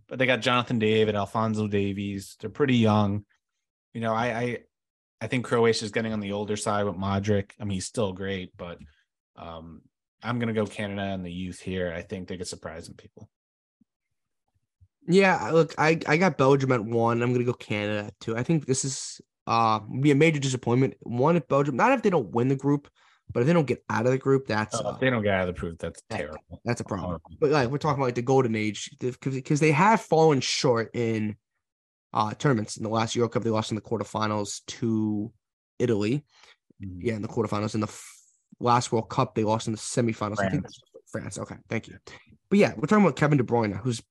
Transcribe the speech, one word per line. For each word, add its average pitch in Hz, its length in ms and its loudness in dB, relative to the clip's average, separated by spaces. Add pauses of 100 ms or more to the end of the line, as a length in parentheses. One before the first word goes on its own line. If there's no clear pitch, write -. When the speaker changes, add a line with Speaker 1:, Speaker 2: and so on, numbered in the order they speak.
Speaker 1:
but - 100 -8
they 127 80 2
got 123 140 2
Jonathan 123 380 0
David, 110 360 4
Alphonso 107 520 -2
Davies. 101 760 -4
They're 110 100 -10
pretty 131 260 2
young. 104 480 4 (680)
You 117 80 -10
know, 113 120 -2
I, 113 140 0
I, 120 320 -4 (640)
I - 60 -8
think 123 180 -2
Croatia's 117 460 2
getting 113 220 -4
on 107 80 -4
the 101 120 -6
older 104 240 -4
side 104 280 -2
with 101 120 -2
Modric. 98 640 0
I 113 40 -8
mean, 101 100 -4
he's 92 120 -6
still 104 260 -4
great, 95 440 -8
but, 87 220 -14 (580)
um, 82 460 -16 (400)
I'm 117 160 -4
gonna 117 140 -2
go 107 140 0
Canada 101 360 -6
and 98 220 -6
the 87 80 -10
youth 90 280 -8
here. 92 340 -4
I 87 80 -8
think 92 260 -12
they 95 80 -10
could 90 120 -10
surprise 82 380 -12
some - 80 -18
people. - 340 -20 (1800)
Speaker 2:
Yeah, 175 440 4
look, 156 260 4
I, 160 300 4
I 151 100 4
got 175 220 2
Belgium 135 340 4
at 113 120 0
one. 117 380 2
I'm 123 100 2
gonna 123 120 2
go 123 80 0
Canada 104 540 -4
at - 140 -16
two. 113 160 -4
I 120 60 -2
think 156 240 0
this 131 180 0
is, - 360 -10 (260)
uh, 113 340 2 (200)
be 147 100 6
a 143 40 6
major 151 260 4
disappointment. 127 640 0
One, 135 340 2
if 165 100 -2
Belgium, 143 300 2
not 214 160 4
if 262 100 0
they 214 80 2
don't 135 200 0
win 120 180 0
the 135 80 2
group, 143 320 0 (440)
but - 80 0
if 120 60 2
they 160 60 4
don't 170 140 4
get 120 240 -2
out 107 160 0
of 127 60 4
the 131 60 2
group, 135 280 2
that's, 107 280 -2
Speaker 1:
Oh, 113 60 -4
if - 160 -6
Speaker 2:
uh, - 20 -12
Speaker 1:
they 131 120 2
don't 120 120 0
get 101 120 2
out 92 140 0
of 87 60 -4
the - 60 -12
group, 82 180 -8
that's - 300 -10
Speaker 2:
that, 110 100 -6
Speaker 1:
terrible. - 460 -12
Speaker 2:
that's 117 160 -2
a - 40 -8
problem. 90 240 -6
Speaker 1:
Horrible. 82 220 -10 (100)
Speaker 2:
But, 139 100 2
like, 139 200 2
we're 143 80 -4
talking 143 200 -2
about, 135 100 0
like, 120 60 -2
the 120 80 -2
golden 127 320 2
age, 107 360 -4 (100)
the, 123 120 -4
'cause, 135 320 -6
'cause 151 160 0
they 156 120 4
have 196 280 4
fallen 160 400 4
short 117 540 0
in, 110 420 -2 (760)
uh, 107 220 0
tournaments. 117 420 0
In - 60 -10
the 110 80 -4
last 113 260 0
Euro 117 120 2
Cup, 113 140 -2
they 113 80 -2
lost 110 200 0
in 113 60 -4
the 104 60 -8
quarterfinals 107 840 -4
to 107 680 -2 (460)
Italy. 117 460 0 (580)
Speaker 1:
Mm-hmm. 90 180 -10
Speaker 2:
Yeah, 113 160 -2
in 104 60 -6
the 107 60 -6
quarterfinals. 107 460 -2
In 110 60 -2
the 104 80 0
f-, - 300 -18 (420)
last 120 320 2
World 113 160 0
Cup, - 260 0
they 110 100 0
lost 110 240 0
in 113 40 -2
the 107 60 -6
semifinals. 110 600 -2
I 98 100 0
think 92 140 -2
Speaker 1:
France. - 180 -18 (320)
Speaker 2:
France. - 260 -8
Okay, 101 180 -10 (120)
thank 113 200 -6
you. - 80 -20 (540)
But 202 80 6
yeah, 131 180 4
we're 123 100 -4
talking 214 180 6
about 151 120 4
Kevin 147 220 4
De 123 60 2
Bruyne, 110 320 0
who's 117 240 -4 (100)